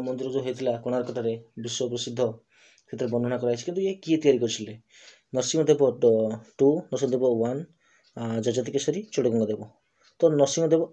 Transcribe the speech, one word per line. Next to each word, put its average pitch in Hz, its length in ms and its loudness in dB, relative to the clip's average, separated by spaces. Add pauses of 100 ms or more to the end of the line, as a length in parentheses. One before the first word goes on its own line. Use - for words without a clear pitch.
ମନ୍ଦିର 127 280 -6
ଯୋଉ 131 140 -2
ହେଇଥିଲା 127 340 -4
କୋଣାର୍କଠାରେ 120 560 -4 (260)
ବିଶ୍ୱ 120 300 -6
ପ୍ରସିଦ୍ଧ, 120 320 -6 (720)
ସେଥିରେ 117 200 -4
ବର୍ଣ୍ଣନା 120 260 0
କରାଯାଇଛି। 120 280 -2
କିନ୍ତୁ 175 160 -4
ଇଏ 190 120 -2
କିଏ 160 240 0
ତିଆରି 139 220 4
କରିଥିଲେ? 110 340 -4 (600)
ନରସିଂହ 127 300 0
ଦେବ 143 180 4 (100)
ଟ-, 110 460 2 (200)
ଟୁ, 135 100 6 (100)
ନରସିଂହ 131 340 -4
ଦେବ 127 180 0
ୱାନ୍, 120 320 0 (560)
ଆ, 120 40 -10 (180)
ଯଯାତି 117 320 -2
କେଶରୀ, 151 300 -2
ଚୋଡ଼ଗଙ୍ଗ 117 440 0
ଦେବ। 104 160 -6 (580)
ତ - 100 2
ନରସିଂହ 147 380 2
ଦେବ 160 140 4 (120)